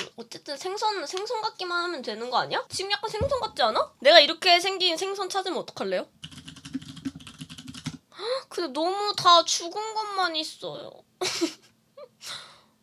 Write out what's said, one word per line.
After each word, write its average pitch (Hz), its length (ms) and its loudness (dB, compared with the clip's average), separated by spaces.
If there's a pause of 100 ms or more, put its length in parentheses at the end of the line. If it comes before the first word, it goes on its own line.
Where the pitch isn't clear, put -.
(160)
어쨌든 - 400 -12
생선, 392 500 -2
생선 440 360 -4
같기만 359 420 -4
하면 330 180 -4
되는 233 280 -6
거 240 80 2
아니야? 165 300 -2
지금 381 220 -4
약간 415 200 -4
생선 523 300 0
같지 - 220 -2
않아? 240 380 2
내가 302 200 10
이렇게 330 400 6
생긴 370 360 0
생선 392 320 -4
찾으면 370 320 -2
어떡할래요? 190 480 -4
<gasps> - 80 -20 (2000)
헉, 494 300 -4
근데 330 240 -4
너무 381 440 0
다 349 280 8
죽은 415 500 -2
것만 392 420 0
있어요. - 540 -8 (300)
<laughs> - 460 -4 (1160)